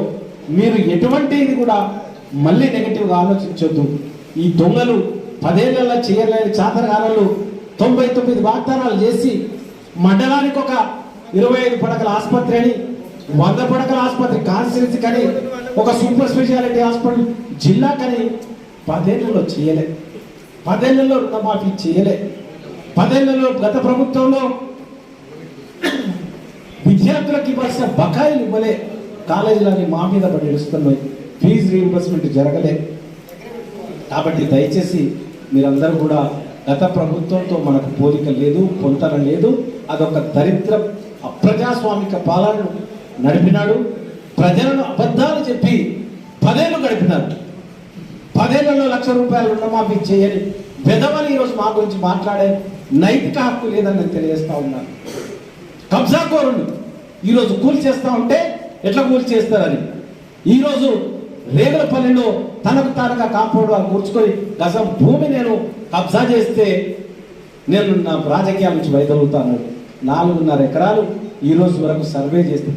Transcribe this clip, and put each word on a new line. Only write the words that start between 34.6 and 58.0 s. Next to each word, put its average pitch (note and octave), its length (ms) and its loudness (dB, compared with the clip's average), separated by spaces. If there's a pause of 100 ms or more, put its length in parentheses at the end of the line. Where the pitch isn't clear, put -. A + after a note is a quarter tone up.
మీరందరూ C#3 500 4
కూడా D3 180 2 (480)
గత F#3 140 2 (140)
ప్రభుత్వంతో E3+ 600 -2 (120)
మనకు C3+ 200 2 (100)
పోలిక D3 280 2 (160)
లేదు, D3+ 200 2 (200)
పొంతన C#3+ 320 0 (140)
లేదు. G#3 220 2 (420)
అదొక D#3 240 0 (200)
దరిద్ర G3 380 2 (540)
అప్రజాస్వామిక G#3+ 880 0 (140)
పాలనను G3+ 400 0 (580)
నడిపినాడు. G3 500 2 (600)
ప్రజలను C4 440 2 (100)
అబద్ధాలు C4 560 0
చెప్పి F#3+ 260 0 (720)
పదేళ్ళు D4+ 400 2
గడిపినారు. G3 440 0 (1080)
పదేళ్లలో C#4 540 2
లక్ష B3 260 -2
రూపాయలు A#3 360 2
రుణమాఫీ A3 420 0 (140)
చేయని G3 320 2 (460)
వెధవని D4 480 2
ఈరోజు B3 260 0
మా G#3 40 -2 (120)
గురించి G3 280 0
మాట్లాడే G3 400 0 (560)
నైతిక A#3 440 2
హక్కు A#3+ 280 -2
లేదని G3 260 2
నేను F3 140 -2
తెలియజేస్తా D#3 480 -2
ఉన్నాను. C3 260 -6 (1040)
కబ్జాకోరులు C#4+ 720 2 (640)
ఈరోజు A3+ 240 4 (100)
కూలి C#4+ 240 4
చేస్తా C4 220 0 (100)